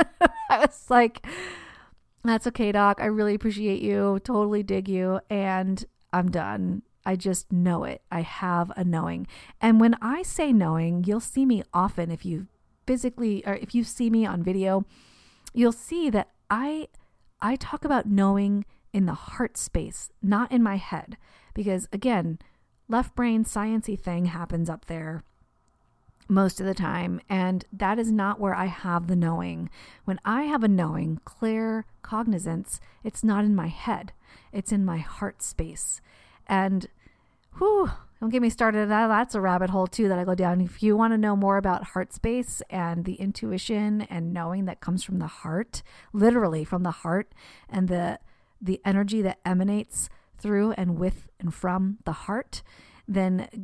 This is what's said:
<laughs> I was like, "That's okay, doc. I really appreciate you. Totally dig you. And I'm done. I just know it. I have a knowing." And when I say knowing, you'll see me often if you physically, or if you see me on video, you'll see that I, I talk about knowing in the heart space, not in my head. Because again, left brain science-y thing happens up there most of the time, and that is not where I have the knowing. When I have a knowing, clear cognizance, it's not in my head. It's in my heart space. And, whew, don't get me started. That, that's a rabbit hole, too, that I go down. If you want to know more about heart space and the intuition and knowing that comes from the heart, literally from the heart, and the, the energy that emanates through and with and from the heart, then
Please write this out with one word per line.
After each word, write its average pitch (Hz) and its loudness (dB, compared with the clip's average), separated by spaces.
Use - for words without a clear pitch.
<laughs> - 2
I 220 4
was - 2
like, 240 4
"That's 226 2
okay, 226 0
doc. 202 4
I - 0
really 214 2
appreciate 208 -2
you. 202 2
Totally 208 0
dig 190 -2
you. 185 0
And 190 0
I'm 180 2
done. 180 -4
I 190 -2
just 180 -4
know 180 2
it. - -10
I 170 -4
have 175 -2
a 185 -2
knowing." 170 -2
And 226 8
when 233 6
I 269 -4
say 302 0
knowing, 170 2
you'll 208 0
see 269 0
me 233 4
often 175 0
if 165 -8
you 180 -6
physically, 240 -2
or 196 -2
if - -8
you 233 2
see 233 -2
me 226 4
on 180 -2
video, 190 0
you'll 240 4
see 330 -4
that 208 0
I, 285 -2
I 233 0
talk - -8
about 277 2
knowing 202 4
in 196 2
the 160 0
heart - -6
space, - -6
not 214 2
in 247 6
my 202 2
head. - -8
Because 190 -2
again, 196 0
left 233 0
brain 226 2
science-y 214 -2
thing 175 -2
happens 170 -4
up 160 -8
there 160 -10
most 190 4
of 190 -4
the 190 0
time, 175 -2
and 185 0
that 202 0
is 233 2
not 208 2
where 196 0
I 185 -2
have 175 -2
the 185 2
knowing. 170 -2
When 190 -4
I 233 0
have 294 0
a 220 4
knowing, 160 2
clear 220 -4
cognizance, 196 -4
it's - -8
not 208 2
in 208 4
my 170 0
head. 196 -6
It's 196 -6
in 202 2
my 170 -2
heart - -8
space. - -8
And, 190 0
whew, 403 4
don't 226 -2
get 247 2
me 233 4
started. 214 2
That, 214 4
that's 220 2
a 214 0
rabbit 185 2
hole, 185 2
too, 208 0
that 185 2
I 180 0
go 185 2
down. 180 2
If 180 -4
you 214 6
want 226 4
to 220 2
know 208 2
more 196 4
about 190 0
heart - -6
space 247 -4
and 170 -2
the 185 -6
intuition 208 -2
and 170 -6
knowing 180 -4
that 180 -6
comes 180 -2
from 185 -4
the 160 -2
heart, 165 -6
literally 202 4
from 180 -2
the 180 0
heart, 170 -4
and 185 0
the, 175 -2
the 190 -2
energy 202 2
that 185 -2
emanates 196 0
through 208 2
and 175 -2
with 185 -2
and 165 -4
from 190 -2
the 165 -4
heart, - -6
then 185 0